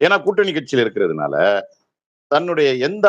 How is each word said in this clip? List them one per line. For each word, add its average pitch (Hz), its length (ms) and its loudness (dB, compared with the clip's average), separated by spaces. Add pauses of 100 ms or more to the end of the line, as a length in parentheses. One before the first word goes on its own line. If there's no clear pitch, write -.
ஏன்னா 170 200 2
கூட்டணி 196 320 0
கட்சியில 135 320 0
இருக்கிறதுனால 80 500 -2 (960)
தன்னுடைய 156 380 2 (100)
எந்த 196 300 0